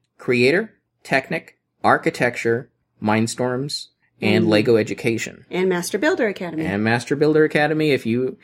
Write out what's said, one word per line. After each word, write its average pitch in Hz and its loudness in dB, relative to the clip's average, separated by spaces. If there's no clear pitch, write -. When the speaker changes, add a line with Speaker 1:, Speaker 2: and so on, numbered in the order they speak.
Speaker 1:
Creator, 139 2
Technic, - -4
Architecture, 120 0
Mindstorms, 123 -2
and 110 2
Speaker 2:
Mm. 107 2
Speaker 1:
Lego 107 4
Education. 107 -4
Speaker 2:
And 185 -2
Master 175 -2
Builder 294 0
Academy. 160 -6
Speaker 1:
And 101 -2
Master 120 0
Builder 151 4
Academy. 151 0
If 127 0
you, 120 -2